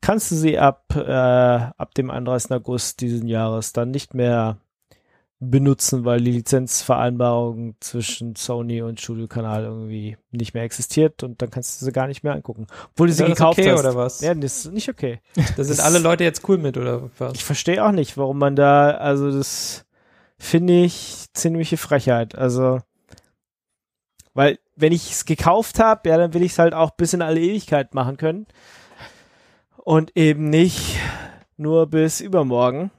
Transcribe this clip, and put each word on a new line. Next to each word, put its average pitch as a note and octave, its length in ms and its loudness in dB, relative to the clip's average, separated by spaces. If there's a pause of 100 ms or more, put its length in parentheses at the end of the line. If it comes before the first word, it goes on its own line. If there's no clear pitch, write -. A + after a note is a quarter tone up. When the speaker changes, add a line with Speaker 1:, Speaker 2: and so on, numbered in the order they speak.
Speaker 1:
kannst G#3+ 300 -2
du E3+ 40 0
sie D#3 220 2
ab, - 280 2 (100)
äh, D3 60 -2 (100)
ab B2 840 2
dem B2+ 140 -2
einunddreißigsten B2 480 -4
August A#2+ 440 -6
diesen A#2+ 260 -4
Jahres A2+ 460 -4
dann A#2+ 180 -2
nicht C#3 240 -8
mehr A#2 420 0 (840)
benutzen, C3+ 640 0
weil A#2+ 180 2
die A#2+ 100 0
Lizenzvereinbarung A#2+ 1500 -2
zwischen A#2 560 -10
Sony A#2+ 460 -6
und A2+ 180 -8
Studio A2+ 280 -8
Kanal A2 380 -6
irgendwie A2 520 -10 (140)
nicht A#2 240 -8
mehr A#2 80 -4
existiert D3+ 580 -2
und B2 220 -10
dann A2+ 80 -8
kannst - 280 -10
du C3+ 60 -10
sie C3 60 -4
gar C3 160 -2
nicht C#3 160 -12
mehr D3 100 -2
angucken, A2 320 -10 (280)
obwohl E3+ 120 4
du E3+ 60 4
Speaker 2:
Ist D3+ 60 0
Speaker 1:
sie - 80 4
Speaker 2:
das E3+ 120 2
Speaker 1:
gekauft E3 220 4
Speaker 2:
okay, F#3+ 120 6
Speaker 1:
hast. E3 100 6
Speaker 2:
oder C3 140 2
was? B2 260 -2
Speaker 1:
Ja, E3 120 0
das C#3 320 -6
ist D#3+ 80 -14
nicht G#3+ 160 -6
okay. B2 300 -8 (160)
Speaker 2:
Da C#3+ 280 0
sind C#3+ 140 -2
Speaker 1:
Das - 20 -2
Speaker 2:
alle D#3 200 4
Leute E3+ 240 2
jetzt E3 260 -2
cool G3 80 4
mit, C#3+ 180 -4
oder B2 440 -6
was? B2+ 160 -8
Speaker 1:
Ich - 100 -10
verstehe G#3+ 400 -2
auch G#3+ 60 4
nicht, E3 260 -2
warum C#3 220 -2
man C#3 160 2
da, C#3+ 360 6
also C#3+ 400 0
das - 540 -6 (540)
finde F3 340 2
ich - 600 0
ziemliche E3 440 -2
Frechheit. A#2+ 580 0
Also, B2+ 440 0 (1500)
weil C#3 260 2 (160)
wenn D#3 160 4
ich's - 340 -4
gekauft F3+ 540 0
hab, A3 260 4
ja, D#3+ 120 4
dann E3+ 160 2
will F3 100 2
ich's F3+ 160 -2
halt E3+ 140 6
auch D#3+ 180 2
bis E3+ 220 -2
in F3 80 -2
alle D#3+ 180 0
Ewigkeit E3 540 0
machen C3 240 -4
können E3 280 -4 (1300)
und D#3+ 380 0
eben D3+ 340 4
nicht E3 480 2 (600)
nur D#3 300 2
bis D#3 340 0
übermorgen. C#3 760 0